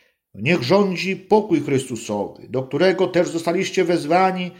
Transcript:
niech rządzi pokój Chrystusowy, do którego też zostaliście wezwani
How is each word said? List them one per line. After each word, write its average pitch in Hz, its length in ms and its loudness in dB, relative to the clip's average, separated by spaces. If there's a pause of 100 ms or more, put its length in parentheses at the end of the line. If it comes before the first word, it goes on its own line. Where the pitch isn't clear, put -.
(340)
niech 127 300 0
rządzi 185 520 0
pokój 202 460 0
Chrystusowy, 110 880 -4
do 127 140 -4
którego 180 440 2
też 175 220 2
zostaliście 175 540 -2
wezwani 175 760 0